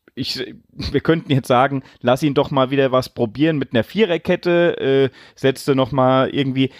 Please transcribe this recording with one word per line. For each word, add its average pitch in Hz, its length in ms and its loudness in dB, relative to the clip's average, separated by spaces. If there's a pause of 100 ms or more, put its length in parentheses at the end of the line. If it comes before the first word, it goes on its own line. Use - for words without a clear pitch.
(140)
Ich, 127 300 -8 (300)
wir - 260 -4
könnten 160 320 -2
jetzt 127 160 0
sagen, 135 360 0 (180)
"Lass 123 200 0
ihn 147 120 0
doch 143 180 0
mal 131 180 0
wieder 135 220 2
was 127 220 0
probieren 127 440 -2
mit 131 160 -6
einer 113 120 2
Viererkette, 175 920 0
äh, 135 320 2 (260)
setz 135 280 -2
du 143 100 2
noch 131 200 0
mal 131 360 2
irgendwie", 131 400 -2 (100)